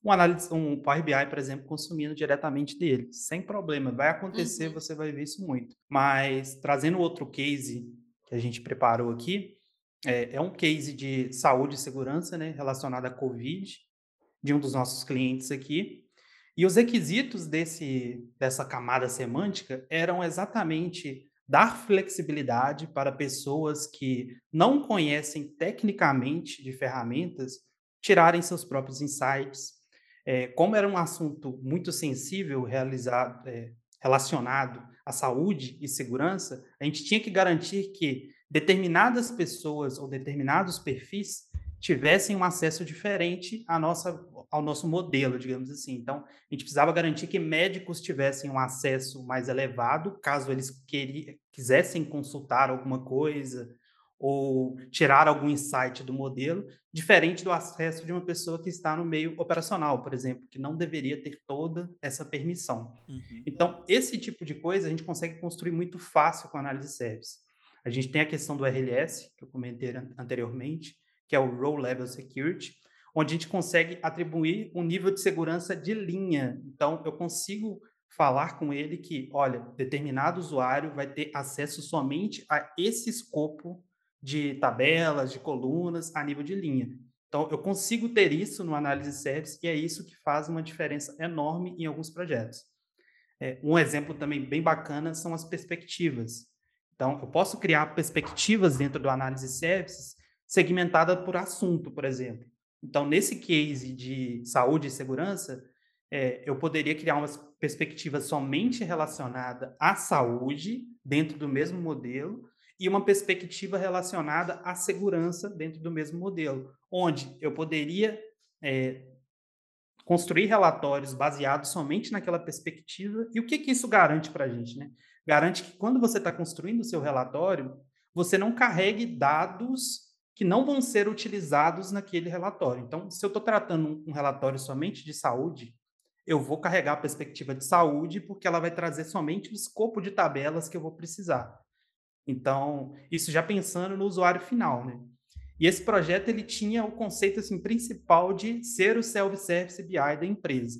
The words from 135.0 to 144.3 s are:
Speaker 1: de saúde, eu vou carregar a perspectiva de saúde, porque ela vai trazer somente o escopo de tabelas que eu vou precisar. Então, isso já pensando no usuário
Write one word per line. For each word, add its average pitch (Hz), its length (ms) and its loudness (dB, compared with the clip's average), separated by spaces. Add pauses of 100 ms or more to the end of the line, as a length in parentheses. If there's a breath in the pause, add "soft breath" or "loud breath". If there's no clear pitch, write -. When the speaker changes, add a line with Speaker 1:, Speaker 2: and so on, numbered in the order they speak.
Speaker 1:
de 151 80 -12
saúde, 131 600 -4 (500)
eu 156 160 4
vou 143 200 -4
carregar 165 320 2
a 151 40 2
perspectiva 139 600 -6
de - 80 -10
saúde, 165 560 4
porque - 260 -8
ela 170 140 4
vai 170 100 -2
trazer 165 320 -4
somente 175 480 -4
o - 20 -10
escopo 220 480 -2
de 196 120 -6
tabelas 156 560 0
que - 80 -10
eu 165 40 -4
vou 160 140 -10
precisar. 165 640 -4 (720)
Então, 135 640 -2 (160 loud breath)
isso 160 220 -2
já 160 100 4
pensando 190 540 -2
no 196 80 -2
usuário 180 360 4